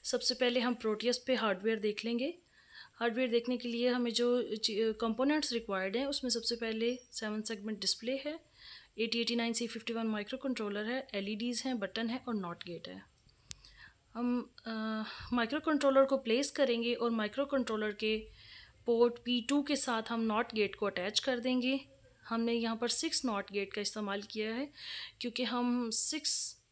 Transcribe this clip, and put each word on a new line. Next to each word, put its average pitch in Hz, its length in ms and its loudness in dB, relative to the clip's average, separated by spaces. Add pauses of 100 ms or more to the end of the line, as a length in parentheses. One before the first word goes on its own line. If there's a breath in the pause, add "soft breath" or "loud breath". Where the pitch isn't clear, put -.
सबसे 247 300 4
पहले 247 260 0
हम 240 140 0
Proteus 220 420 0
पे - 180 0
हार्डवेयर 214 440 0
देख 208 260 -4
लेंगे। 240 340 -4 (560 loud breath)
हार्डवेयर 233 360 -2
देखने 240 280 0
के 240 100 -8
लिए 233 200 0
हमें 240 240 0
जो 240 440 2
ची-, 220 440 0
कंपोनेंट्स 269 520 2
रिक्वायर्ड 196 440 -4
हैं, 277 100 -2
उसमें 277 240 -2
सबसे 233 260 2
पहले 226 420 -4 (140)
सेवन 214 300 -4
सेगमेंट 214 380 -2
डिस्प्ले 226 360 0
है, 294 240 -8 (580 loud breath)
एटी 233 220 -2
एटी 233 160 -2
नाइन 233 160 0
सी 233 140 4
फिफ्टी 226 260 -6
वन 226 140 -4
माइक्रो 214 320 -6
कंट्रोलर 214 460 -4
है, 262 300 -6
एलईडीज़ 214 500 -2
हैं, 254 140 -4
बटन 220 320 -6
है 247 180 -6
और 233 60 -4
नॉट 175 300 -8
गेट 170 240 -12
है। 190 140 -16 (1120 loud breath)
हम, 240 400 -4 (120)
अ, 226 40 -8 (600 loud breath)
माइक्रो 240 280 0
कंट्रोलर 277 440 4
को 269 120 0
प्लेस 262 340 4
करेंगे 240 440 0
और 233 160 -2
माइक्रो 226 360 -4
कंट्रोलर 220 460 -2
के 220 340 -4 (600 loud breath)
पोर्ट 233 320 2
पी 240 240 -2
टू 285 200 0
के 285 140 0
साथ 233 320 4
हम 233 120 -4
नॉट 226 340 -2
गेट 208 200 -2
को 208 120 -4
अटैच 196 340 -2
कर 247 200 -2
देंगे। 254 480 -2 (400)
हमने 233 240 -2
यहाँ 226 240 -2
पर 233 120 -4
सिक्स - 360 6
नॉट 196 280 -6
गेट 196 220 -6
का 208 80 -6
इस्तेमाल 202 400 0
किया 214 320 -8
है 285 180 -8 (480 loud breath)
क्योंकि 247 240 -2
हम 240 460 -2
सिक्स - 680 8 (160)